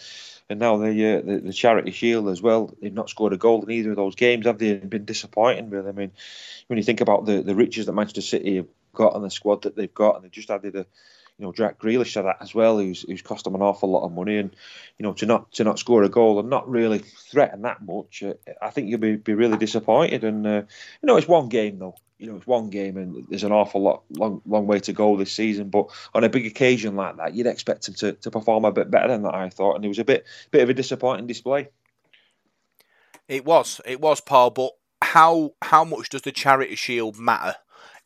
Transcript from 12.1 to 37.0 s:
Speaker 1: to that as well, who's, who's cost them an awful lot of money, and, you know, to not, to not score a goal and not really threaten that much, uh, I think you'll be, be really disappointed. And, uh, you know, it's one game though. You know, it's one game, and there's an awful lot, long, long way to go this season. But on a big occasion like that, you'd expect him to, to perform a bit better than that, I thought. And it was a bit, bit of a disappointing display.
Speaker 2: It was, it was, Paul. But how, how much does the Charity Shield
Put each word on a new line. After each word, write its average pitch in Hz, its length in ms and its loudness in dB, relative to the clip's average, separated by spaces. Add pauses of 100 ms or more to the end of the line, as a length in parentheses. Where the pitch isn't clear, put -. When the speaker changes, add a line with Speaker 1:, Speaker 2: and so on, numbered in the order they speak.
Speaker 1:
to 104 80 -2
that 95 180 -2
as 101 140 -20
well, 113 240 4
who's, 95 240 -4
who's 95 200 -10
cost - 220 -12
them 95 100 -4
an 95 80 -2
awful 98 280 0
lot - 140 2
of 87 80 -6
money, 98 260 -4
and, 101 160 -6 (440)
you 107 60 -10
know, 101 100 -4
to 110 120 -4
not, 110 260 0
to 117 120 -2
not 107 140 0
score 117 240 4
a 101 60 4
goal 107 320 4
and 113 100 -6
not 131 180 -2
really 113 300 0
threaten - 640 -2
that 117 180 -8
much, 98 440 -12
uh, 101 100 -6 (260)
I 107 100 -8
think 120 180 -6
you'll 113 100 -2
be, 107 180 0
be 107 180 -4
really 110 220 2
disappointed. 113 680 0
And, 107 220 -2
uh, 104 160 0 (380)
you 302 60 -2
know, 247 100 6
it's 143 120 2
one 156 200 4
game 107 300 -2
though. 92 160 -14 (240)
You 107 100 -16
know, 107 80 -14
it's 90 100 -16
one 117 240 0
game, 98 260 -6
and 87 320 -12
there's 98 160 -6
an 104 80 0
awful 101 300 2
lot, - 260 0
long, 101 380 -4
long 104 200 0
way 104 140 2
to 98 140 -8
go 104 240 2
this 98 160 -4
season. 104 340 -4
But 101 220 0 (240)
on 113 100 4
a 110 60 4
big 123 160 -2
occasion 110 500 0
like 87 220 -6
that, 82 160 -8
you'd 117 120 -2
expect - 420 -6
him 95 80 -14
to, 104 180 -4
to - 160 -12
perform 110 340 0
a 104 80 4
bit 101 180 -2
better 98 180 4
than 110 160 -2
that, 90 100 -4
I 92 160 -6
thought. 98 260 0
And 104 80 -8
it 104 40 -2
was 101 100 -4
a 117 60 -4
bit, 120 200 2 (260)
bit 143 120 6
of 123 80 2
a - 20 2
disappointing 127 540 -2
display. 135 420 -4 (1600)
Speaker 2:
It 135 160 -6
was, 151 400 2
it 127 160 -8
was, 151 220 2
Paul. 127 260 6
But 127 220 -2 (320)
how, 160 580 4
how 160 240 4
much 147 240 -8
does 135 140 -10
the 135 100 -8
Charity 135 420 2
Shield 113 440 -6